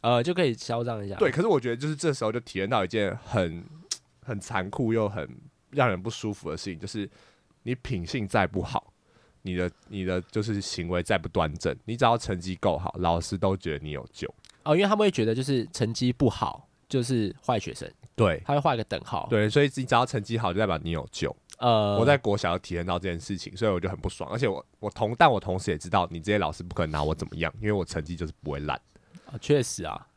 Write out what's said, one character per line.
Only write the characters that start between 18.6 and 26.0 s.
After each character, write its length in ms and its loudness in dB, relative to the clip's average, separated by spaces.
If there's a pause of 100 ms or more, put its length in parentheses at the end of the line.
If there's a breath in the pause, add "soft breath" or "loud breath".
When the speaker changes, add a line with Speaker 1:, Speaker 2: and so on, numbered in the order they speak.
Speaker 1:
一 40 -4
个 60 -4
等 180 -6
号。 280 -6
Speaker 2:
对， 180 4
所 140 4
以 140 4
你 80 -2
只 100 2
要 100 6
成 160 -4
绩 160 -4
好， 160 0
就 60 0
代 80 4
表 160 2
你 80 -4
有 220 -2
救。 220 -4 (240)
Speaker 1:
呃， 400 4
Speaker 2:
我 60 4
在 140 6
国 180 2
小 220 0
体 160 -8
验 100 -2
到 140 0
这 100 -4
件 100 -4
事 180 -6
情， 200 -12
所 120 0
以 20 2
我 80 0
就 100 -2
很 80 -6
不 120 -4
爽。 220 -8
而 80 -4
且 100 2
我， 160 -4 (160)
我 100 -4
同-， 280 -2
但 120 8
我 80 2
同 200 -2
时 120 -2
也 80 0
知 100 -12
道， 220 4